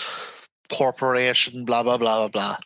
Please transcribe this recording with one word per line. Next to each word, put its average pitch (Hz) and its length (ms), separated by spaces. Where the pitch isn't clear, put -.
corporation, 127 920
blah, 120 200
blah, 123 140
blah, 113 200
blah, 110 100
blah. 101 380